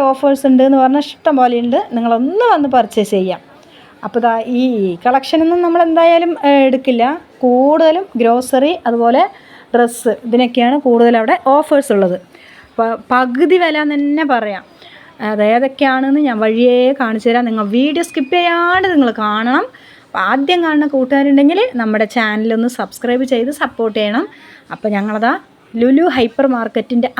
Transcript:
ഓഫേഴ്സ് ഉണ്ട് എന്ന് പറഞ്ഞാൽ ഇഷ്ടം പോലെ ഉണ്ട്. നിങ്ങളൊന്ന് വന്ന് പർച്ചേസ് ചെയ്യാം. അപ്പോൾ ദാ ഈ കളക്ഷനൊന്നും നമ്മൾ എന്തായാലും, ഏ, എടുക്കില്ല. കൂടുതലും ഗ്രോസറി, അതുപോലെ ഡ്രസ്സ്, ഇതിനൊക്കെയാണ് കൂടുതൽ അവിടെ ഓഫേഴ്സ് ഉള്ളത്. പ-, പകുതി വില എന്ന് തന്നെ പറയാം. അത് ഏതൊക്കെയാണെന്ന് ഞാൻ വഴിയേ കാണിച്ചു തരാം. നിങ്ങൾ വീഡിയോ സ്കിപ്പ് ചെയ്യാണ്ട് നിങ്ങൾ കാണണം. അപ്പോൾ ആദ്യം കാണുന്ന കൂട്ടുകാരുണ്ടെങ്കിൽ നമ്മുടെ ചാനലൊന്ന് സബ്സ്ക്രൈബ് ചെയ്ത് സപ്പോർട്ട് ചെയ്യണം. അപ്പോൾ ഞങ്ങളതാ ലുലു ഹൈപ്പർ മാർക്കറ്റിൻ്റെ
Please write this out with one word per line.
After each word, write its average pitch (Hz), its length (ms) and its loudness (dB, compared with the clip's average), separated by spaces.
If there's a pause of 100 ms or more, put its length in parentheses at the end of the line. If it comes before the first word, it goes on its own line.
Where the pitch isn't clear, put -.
(100)
ഓഫേഴ്സ് 277 380 0
ഉണ്ട് 254 180 4
എന്ന് 269 160 4
പറഞ്ഞാൽ 262 260 2
ഇഷ്ടം - 320 -2
പോലെ 247 220 2
ഉണ്ട്. 240 140 -2 (200)
നിങ്ങളൊന്ന് 240 560 0
വന്ന് 302 240 0
പർച്ചേസ് 214 400 0
ചെയ്യാം. 185 240 -2 (640)
അപ്പോൾ 226 180 -4
ദാ 233 80 2 (280)
ഈ - 20 0 (420)
കളക്ഷനൊന്നും 320 600 0
നമ്മൾ 339 240 0
എന്തായാലും, 339 440 2 (160)
ഏ, - 20 4 (180)
എടുക്കില്ല. 254 360 0 (380)
കൂടുതലും 302 600 2 (160)
ഗ്രോസറി, 254 520 2 (160)
അതുപോലെ 233 340 2 (520)
ഡ്രസ്സ്, 240 380 0 (160)
ഇതിനൊക്കെയാണ് 247 480 0 (100)
കൂടുതൽ 240 340 4
അവിടെ 233 160 0 (180)
ഓഫേഴ്സ് 294 420 2
ഉള്ളത്. 185 200 0 (640)
പ-, 226 200 -2 (140)
പകുതി 262 500 2
വില 311 220 0
എന്ന് 294 120 -2
തന്നെ 285 280 -2 (100)
പറയാം. 208 300 -6 (640)
അത് 208 140 0 (100)
ഏതൊക്കെയാണെന്ന് 269 760 0
ഞാൻ 233 160 -2
വഴിയേ 240 320 2 (260)
കാണിച്ചു 220 280 -2
തരാം. 240 200 0
നിങ്ങൾ 220 140 -2 (140)
വീഡിയോ 294 320 0
സ്കിപ്പ് 320 280 -4
ചെയ്യാണ്ട് 349 560 0
നിങ്ങൾ 269 160 2 (120)
കാണണം. 226 420 -2 (440)
അപ്പോൾ 190 140 -6 (100)
ആദ്യം 277 340 0
കാണുന്ന 302 200 0 (120)
കൂട്ടുകാരുണ്ടെങ്കിൽ 277 640 2 (220)
നമ്മുടെ 220 240 -2 (120)
ചാനലൊന്ന് 220 520 -2 (100)
സബ്സ്ക്രൈബ് 240 520 -4
ചെയ്ത് 240 200 -2 (100)
സപ്പോർട്ട് 226 380 -4
ചെയ്യണം. 214 260 -2 (480)
അപ്പോൾ - 140 -6 (100)
ഞങ്ങളതാ 214 360 -2 (480)
ലുലു 269 240 4 (120)
ഹൈപ്പർ 262 280 0 (120)
മാർക്കറ്റിൻ്റെ 233 600 -4